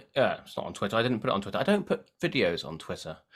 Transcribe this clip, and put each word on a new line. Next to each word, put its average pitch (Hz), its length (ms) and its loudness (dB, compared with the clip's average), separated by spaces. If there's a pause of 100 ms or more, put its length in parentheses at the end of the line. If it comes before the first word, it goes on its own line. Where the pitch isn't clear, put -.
(160)
uh, 104 280 4
it's - 140 -12
not - 80 -4
on 87 80 -8
Twitter. 107 220 -2
I 117 80 4
didn't 123 160 0
put 127 100 -2
it 113 40 2
on 98 80 0
Twitter. 101 180 -6
I - 40 2
don't 202 220 4
put - 220 -2 (120)
videos 85 460 2
on 80 140 -10
Twitter, - 380 -10 (180)